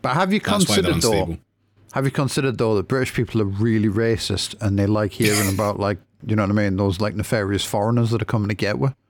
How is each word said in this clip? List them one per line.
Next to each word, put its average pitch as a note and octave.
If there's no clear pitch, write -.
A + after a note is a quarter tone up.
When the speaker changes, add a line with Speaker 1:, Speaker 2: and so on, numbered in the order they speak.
Speaker 1:
But B2+
have F#3+
you G#3+
Speaker 2:
That's G3
why G3+
they're F3
Speaker 1:
considered, E3
though, A2+
Speaker 2:
unstable. E2+
Speaker 1:
have C3+
you C3+
considered, C3+
though, A2+
that F#2+
British C3
people A2+
are -
really G#2+
racist G#2+
and G2
they G2+
like G#2+
hearing G#2
Speaker 2:
<laughs> G2
Speaker 1:
about, G2+
like, G2+
you G#2+
know G#2+
what G2
I G#2+
mean? G2+
Those, G2
like, G#2
nefarious G2+
foreigners A2+
that A2+
are -
coming G#2
to G#2+
get G#2
with. C3+